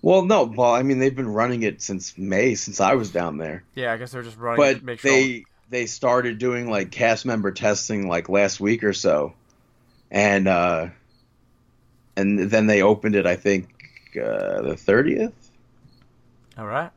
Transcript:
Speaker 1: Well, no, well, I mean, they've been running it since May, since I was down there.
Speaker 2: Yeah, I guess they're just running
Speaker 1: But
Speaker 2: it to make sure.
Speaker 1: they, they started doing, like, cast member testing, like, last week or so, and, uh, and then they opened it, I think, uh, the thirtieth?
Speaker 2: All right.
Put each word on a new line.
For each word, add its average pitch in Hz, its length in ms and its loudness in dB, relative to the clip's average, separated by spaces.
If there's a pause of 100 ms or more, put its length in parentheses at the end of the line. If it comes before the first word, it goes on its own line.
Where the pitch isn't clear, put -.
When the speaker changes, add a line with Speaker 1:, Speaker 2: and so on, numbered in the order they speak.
Speaker 1:
Well, 185 200 6
no, 190 200 4
well, 120 300 2
I 123 100 2
mean, 135 160 2
they've 135 160 2
been 127 180 -4
running 117 300 0
it 104 180 -4
since - 360 -8
May, 98 380 0
since - 240 -10
I 98 160 4
was 107 160 -4
down 85 260 -4
there. 80 260 -10 (100)
Speaker 2:
Yeah, 123 200 -4
I 113 40 -6
guess 120 140 -12
they're 127 100 -12
just 113 160 -16
running 117 200 -4
Speaker 1:
But 135 180 4
Speaker 2:
it 113 40 -14
to 117 60 -18
make 123 140 -10
sure. 139 120 0
Speaker 1:
they, 131 340 2 (240)
they 123 160 -4
started 120 540 -2
doing, 120 300 -4
like, 98 220 -4
cast 113 340 0
member 110 260 -2
testing, 104 560 -2
like, 85 220 -4
last 98 300 0
week 107 240 0
or 104 100 0
so, 76 400 0 (760)
and, 101 360 2
uh, 87 400 0 (1300)
and 101 220 0 (140)
then 110 160 4
they 104 160 6
opened 104 320 4
it, 95 100 2
I 90 100 2
think, 95 340 0 (460)
uh, 50 460 -4
the 69 160 -4
thirtieth? 151 560 2 (1200)
Speaker 2:
All 107 100 -12
right. 143 300 -6